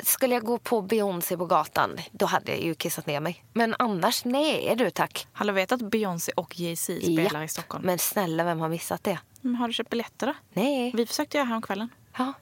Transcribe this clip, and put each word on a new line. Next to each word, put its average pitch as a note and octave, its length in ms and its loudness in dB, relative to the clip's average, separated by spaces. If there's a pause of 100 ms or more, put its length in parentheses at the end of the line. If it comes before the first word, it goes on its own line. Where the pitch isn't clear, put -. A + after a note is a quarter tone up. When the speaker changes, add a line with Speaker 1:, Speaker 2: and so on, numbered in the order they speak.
Speaker 1:
skulle B3 320 2
jag A#3+ 80 0
gå A#3 140 0
på A3+ 240 0
Beyoncé F#3+ 560 0
på F3 80 -2
gatan, D#3 520 2 (140)
då - 140 0
hade E3+ 260 2
jag C#3 100 -2
ju E3 140 0
kissat E3 320 -4
ner C#3+ 120 0
mig. D#3+ 340 -6
Men A3+ 260 2
annars, A3 460 2
nej, C4+ 420 2
är A3 80 4
du, A3+ 160 4
tack. - 420 -2
Speaker 2:
Hallå, G#3 200 0
vet F#3+ 180 2
att B3+ 100 0
Beyoncé G3+ 540 -2
och F3 240 -4
Jay-Z E3+ 420 -4
spelar D#3+ 380 2
Speaker 1:
Ja. D#3 40 -4
Speaker 2:
i D#3+ 40 -6
Stockholm? - 380 -6
Speaker 1:
Men F3+ 140 2
snälla, E3+ 440 0
vem E3+ 160 0
har D#3+ 100 0
missat E3+ 340 -4
det? F3+ 160 0 (220)
Speaker 2:
Men B3 140 -2
har A#3+ 120 0
du A#3 60 -4
köpt - 160 -4
biljetter A#3 380 -4
då? D4+ 60 0 (200)
Speaker 1:
Nej. B3 420 0
Speaker 2:
Vi A3+ 100 2
försökte D4 320 -2
göra C#4 100 2
häromkvällen. A3+ 420 -4 (280)
Speaker 1:
Ja. C4 240 -2